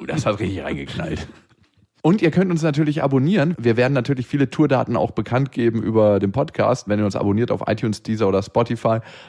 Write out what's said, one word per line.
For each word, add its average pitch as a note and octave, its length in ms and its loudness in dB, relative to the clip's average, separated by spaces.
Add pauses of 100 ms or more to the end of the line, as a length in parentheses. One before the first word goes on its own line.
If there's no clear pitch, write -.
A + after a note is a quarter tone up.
das D#3+ 180 -4
hat G2+ 140 -2
richtig F#2+ 240 -6
reingeknallt. D#2 640 -8 (800)
Und F#3 160 4
ihr D#3 100 4
könnt F3+ 200 2
uns E3 100 -2
natürlich D3+ 400 0
abonnieren. C#3 560 2
Wir A2+ 200 2
werden B2+ 160 2
natürlich B2+ 340 -2
viele C#3 220 0
Tourdaten B2+ 480 2
auch - 140 0
bekannt B2+ 420 -2
geben A2+ 280 0
über G#2+ 380 4
den G2 140 0
Podcast. B2+ 560 -2
Wenn G#2 100 0
ihr G#2+ 60 0
uns G2+ 100 -2
abonniert G#2+ 340 0
auf G#2+ 160 -4
iTunes, G#2+ 380 -2
Deezer G#2+ 240 0
oder G2 160 2
Spotify, A2+ 560 0 (300)